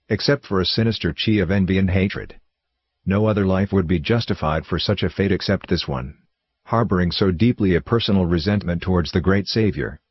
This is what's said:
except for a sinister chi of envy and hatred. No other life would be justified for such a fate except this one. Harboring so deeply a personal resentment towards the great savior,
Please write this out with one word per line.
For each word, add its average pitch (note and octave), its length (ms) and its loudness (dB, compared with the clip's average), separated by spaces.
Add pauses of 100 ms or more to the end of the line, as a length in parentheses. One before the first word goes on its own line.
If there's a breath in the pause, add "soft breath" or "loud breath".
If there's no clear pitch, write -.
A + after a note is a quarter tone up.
except C3+ 360 0
for F#2+ 160 -2
a F#2 60 0
sinister A2 480 -2
chi - 180 -2
of F#2+ 180 2
envy F#2+ 280 2
and F#2+ 120 2
hatred. F#2+ 480 -2 (680)
No G2+ 200 2
other G#2 200 2
life F#2+ 260 0
would F#2+ 140 2
be F2+ 120 2
justified D#2+ 680 -2
for E2+ 120 -4
such G2 240 -2
a F#2+ 80 0
fate G2 220 0
except F#2+ 360 -2
this F2 200 -2
one. C2+ 300 -8 (480)
Harboring F#2 440 2
so F#2+ 220 0
deeply G2+ 420 2
a D#2+ 60 2
personal G2+ 460 0
resentment F2 560 0
towards F2 280 0
the F#2 100 2
great F#2+ 280 0
savior, D2+ 500 -2 (120)